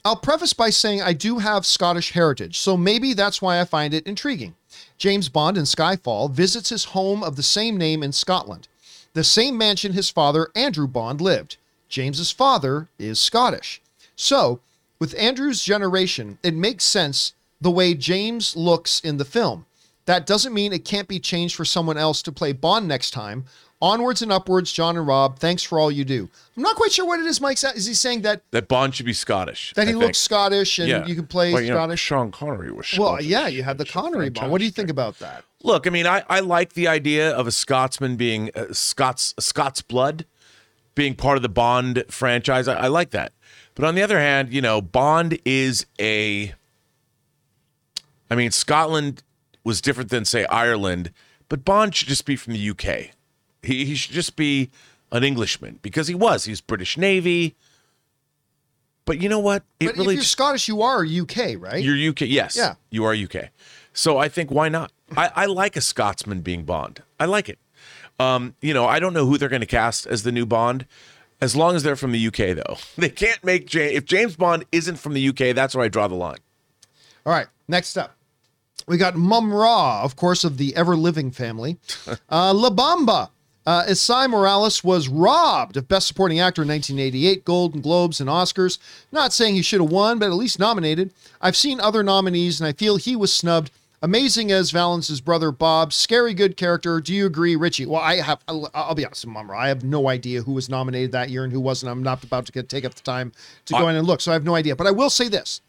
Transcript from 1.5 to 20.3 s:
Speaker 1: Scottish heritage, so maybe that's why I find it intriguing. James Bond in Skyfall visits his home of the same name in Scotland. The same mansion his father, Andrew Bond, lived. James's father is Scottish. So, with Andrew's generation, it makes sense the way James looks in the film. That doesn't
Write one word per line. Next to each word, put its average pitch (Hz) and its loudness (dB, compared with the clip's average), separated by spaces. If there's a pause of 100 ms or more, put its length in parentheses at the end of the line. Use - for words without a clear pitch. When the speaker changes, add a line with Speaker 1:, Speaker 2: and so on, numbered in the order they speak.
Speaker 1:
Scottish 175 0
heritage, 156 0
so 190 2
maybe 220 2
that's 196 0
why 175 0
I 175 2
find 151 -2
it 156 -4
intriguing. 190 -6 (420)
James 196 0
Bond 160 0
in 151 0
Skyfall 143 0
visits 190 0
his 226 -4
home 196 -2
of 151 -6
the 139 -4
same 214 0
name 156 0
in 139 -4
Scotland. 123 -4 (460)
The 160 0
same 240 2
mansion 208 0
his 190 -2
father, 156 2
Andrew 196 0
Bond, 127 -6
lived. 151 0 (320)
James's 139 -4
father 160 2 (100)
is 107 -4
Scottish. - 0 (340)
So, 151 2 (400)
with 156 -4
Andrew's 254 0
generation, 185 0
it 170 0
makes 196 -2
sense 151 0 (260)
the 175 2
way 175 4
James 196 -2
looks 170 0
in 151 -4
the 139 -2
film. 135 -2 (400)
That 175 2
doesn't 214 0